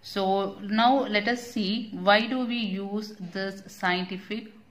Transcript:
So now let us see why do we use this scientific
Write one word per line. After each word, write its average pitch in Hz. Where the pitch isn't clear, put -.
So 196
now 226
let 208
us 240
see 220
why 208
do 254
we 240
use 202
this 190
scientific 185